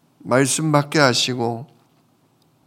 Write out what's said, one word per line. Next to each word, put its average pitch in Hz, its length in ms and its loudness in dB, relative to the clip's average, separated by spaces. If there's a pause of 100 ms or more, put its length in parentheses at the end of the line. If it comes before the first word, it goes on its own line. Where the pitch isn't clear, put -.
(200)
말씀 139 520 0
받게 147 280 0
하시고, 120 680 0 (1000)